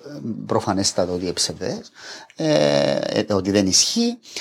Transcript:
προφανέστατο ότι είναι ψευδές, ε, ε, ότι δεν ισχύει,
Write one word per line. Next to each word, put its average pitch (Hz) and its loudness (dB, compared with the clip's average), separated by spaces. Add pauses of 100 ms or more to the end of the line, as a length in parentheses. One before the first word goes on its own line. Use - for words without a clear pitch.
(460)
προφανέστατο 98 0
ότι 90 -4
είναι 90 -2
ψευδές, 92 -4 (460)
ε, 151 4
ε, - 0
ότι 95 2
δεν 101 4
ισχύει, 233 2 (220)